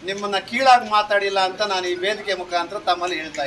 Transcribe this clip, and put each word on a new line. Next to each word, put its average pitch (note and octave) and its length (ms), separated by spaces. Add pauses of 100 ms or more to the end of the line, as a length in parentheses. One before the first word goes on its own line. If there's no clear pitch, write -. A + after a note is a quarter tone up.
ನಿಮ್ಮನ್ನ G3+ 300 (120)
ಕೀಳಾಗಿ A#3+ 460
ಮಾತಾಡಿಲ್ಲ G3 520
ಅಂತ F#3 140
ನಾನು F#3 240
ಈ F3+ 80 (100)
ವೇದಿಕೆ G3+ 380
ಮುಖಾಂತರ F3 360 (120)
ತಮ್ಮಲ್ಲಿ F3 300
ಹೇಳ್ತಾ D3+ 260